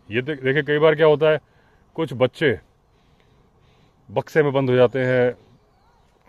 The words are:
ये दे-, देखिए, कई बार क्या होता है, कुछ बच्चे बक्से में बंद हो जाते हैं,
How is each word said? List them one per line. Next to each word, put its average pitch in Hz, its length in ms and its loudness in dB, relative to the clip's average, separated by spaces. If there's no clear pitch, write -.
ये 107 100 -4
दे-, 135 220 -10
देखिए, 135 200 0
कई 147 140 -2
बार 160 180 2
क्या 156 120 2
होता 151 220 2
है, 151 100 0
कुछ 160 180 -6
बच्चे 127 460 -2
बक्से 139 320 -2
में 143 100 -2
बंद 135 160 -2
हो 123 60 2
जाते 123 240 2
हैं, 127 360 0